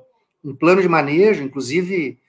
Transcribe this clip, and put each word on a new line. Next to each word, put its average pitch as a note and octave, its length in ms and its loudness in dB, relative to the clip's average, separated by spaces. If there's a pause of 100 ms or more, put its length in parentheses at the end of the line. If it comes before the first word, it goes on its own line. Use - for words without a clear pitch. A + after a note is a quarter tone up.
(420)
um C#3+ 140 -12
plano F#3 260 4
de F3+ 60 2
manejo, D#3+ 560 2
inclusive C#3+ 760 -4 (100)